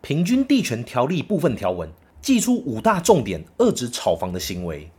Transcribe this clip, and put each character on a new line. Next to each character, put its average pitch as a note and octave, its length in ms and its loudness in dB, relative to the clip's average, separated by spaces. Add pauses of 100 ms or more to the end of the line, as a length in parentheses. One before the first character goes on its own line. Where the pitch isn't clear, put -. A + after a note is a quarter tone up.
平 D#3 220 -2
均 B3+ 200 2
地 C4+ 180 2
权 A#2 220 -4
条 B2 220 0
例 F3 140 -2
部 F#3 160 -2
分 C#3+ 200 0
条 F#2 160 -2
文， E2 180 -6 (300)
祭 C4 180 2
出 B3 260 2
五 A2 160 -4
大 G3+ 200 2
重 E3+ 240 6
点 E2+ 200 -6 (140)
遏 A#3 140 4
制 B2 180 -6
炒 F#2+ 240 0
房 F2+ 180 -4
的 F2+ 60 -6
行 F2+ 280 -6
为。 D#2 220 -8 (100)